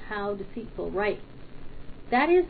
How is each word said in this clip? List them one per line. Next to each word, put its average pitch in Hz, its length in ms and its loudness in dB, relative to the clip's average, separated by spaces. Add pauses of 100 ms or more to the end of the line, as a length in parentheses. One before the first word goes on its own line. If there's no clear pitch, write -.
how 202 260 -2
deceitful, 190 560 -6
right? 196 280 0 (920)
That 269 180 6
is 349 200 8